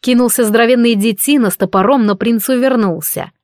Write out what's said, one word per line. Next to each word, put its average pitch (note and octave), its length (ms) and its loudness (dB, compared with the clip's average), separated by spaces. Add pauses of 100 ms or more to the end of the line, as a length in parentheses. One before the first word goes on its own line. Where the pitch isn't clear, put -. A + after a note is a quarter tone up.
кинулся B3 440 0
здоровенный A#3 500 2
детина A3 560 0
с - 60 -8
топором, G#3 500 0
но G3+ 100 0
принц A#3 320 -2
увернулся. A#3+ 840 -2 (120)